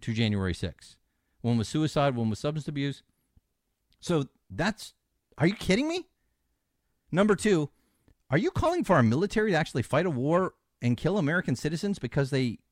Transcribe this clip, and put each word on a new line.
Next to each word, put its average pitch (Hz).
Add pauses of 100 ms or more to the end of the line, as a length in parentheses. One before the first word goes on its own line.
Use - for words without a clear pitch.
to 113
January 104
sixth. - (440)
One 120
was 110
suicide, 147
one 117
was 104
substance 151
abuse. 139 (1000)
So 156 (240)
that's, 160 (440)
are 151
you 202
kidding 226
me? 339 (1000)
Number 202
two, 175 (600)
are 139
you 285
calling 339
for 185
our 131
military 196
to 165
actually 151
fight 156
a 180
war 156 (280)
and 120
kill 180
American 160
citizens 170
because 135
they 127 (120)